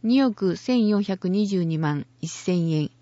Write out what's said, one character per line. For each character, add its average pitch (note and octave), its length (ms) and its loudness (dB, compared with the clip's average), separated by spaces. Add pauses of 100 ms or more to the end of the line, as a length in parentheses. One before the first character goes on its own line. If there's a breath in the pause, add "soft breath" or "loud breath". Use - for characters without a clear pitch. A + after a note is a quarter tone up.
二 B3 220 2
億 G3 320 0
千 A#3 320 0
四 G#3 160 2
百 F#3+ 260 -4
二 G3+ 160 0
十 G3 180 0
二 D#3+ 140 -2
万 D3 280 -2 (160)
一 E3 60 -8
千 E3+ 420 -2
円 D3+ 200 0 (120)